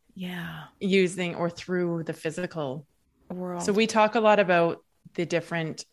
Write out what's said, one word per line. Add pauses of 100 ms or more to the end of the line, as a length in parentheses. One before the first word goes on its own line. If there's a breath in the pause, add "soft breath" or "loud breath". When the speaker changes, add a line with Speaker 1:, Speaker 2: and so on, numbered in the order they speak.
(140)
Speaker 1:
Yeah. (160)
Speaker 2:
using
or
through
the
physical (440)
Speaker 1:
World.
Speaker 2:
So
we
talk
a
lot
about (300)
the
different